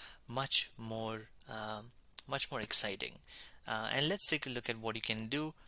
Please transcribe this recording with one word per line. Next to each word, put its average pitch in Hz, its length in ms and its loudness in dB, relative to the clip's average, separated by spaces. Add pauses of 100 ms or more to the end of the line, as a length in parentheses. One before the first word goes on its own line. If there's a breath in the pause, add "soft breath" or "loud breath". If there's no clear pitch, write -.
(260 loud breath)
much 127 520 2
more, 110 500 -2 (220)
um, 107 400 -6 (360)
much 135 240 0
more 123 120 -2
exciting. 98 560 2 (500 loud breath)
Uh, 110 240 -2
and 143 160 4
let's 196 200 8
take 151 180 2
a 135 40 -6
look 120 200 -4
at 113 100 -4
what 110 160 -2
you 110 60 -4
can 110 240 -2
do 151 260 0 (160 soft breath)